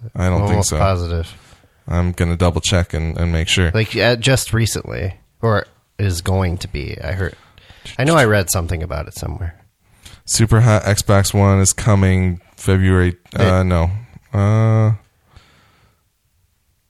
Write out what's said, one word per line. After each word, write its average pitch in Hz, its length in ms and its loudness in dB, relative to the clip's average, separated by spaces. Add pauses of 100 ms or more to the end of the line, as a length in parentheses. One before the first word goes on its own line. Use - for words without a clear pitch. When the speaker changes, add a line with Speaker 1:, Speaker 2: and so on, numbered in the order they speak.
(160)
Speaker 1:
I 87 100 -2
don't 92 100 2
Speaker 2:
I'm 87 60 2
Speaker 1:
think 101 100 0
Speaker 2:
almost 87 180 0
Speaker 1:
so. 78 80 -2
Speaker 2:
positive. 87 560 -2 (540)
Speaker 1:
I'm 87 260 0
gonna 85 240 -2
double 85 240 0
check 87 320 -2
and, 82 240 -4
and 85 160 -2
make 80 160 -2
sure. 90 240 2
Speaker 2:
Like, - 240 -2
uh, 113 180 2
just 117 380 -2
recently, - 640 -4 (260)
or 107 240 0 (340)
is 92 220 -2
going 92 380 -2
to - 100 -12
be. - 320 -8
I - 120 -8
heard. 90 220 -6 (640)
I 127 60 -2
know 165 100 2
I 147 80 6
read 104 260 2
something 85 340 -4
about 76 240 -8
it - 100 -20
somewhere. 82 420 -10 (680)
Speaker 1:
Super 113 360 2
Hot 110 220 4
Xbox 98 500 2
One 98 260 4
is 95 140 2
coming 92 680 2 (160)
February. 92 640 2 (200)
Uh, - 60 0
Speaker 2:
It 92 220 2
Speaker 1:
no. 87 260 0 (420)
Uh, 110 600 2 (2000)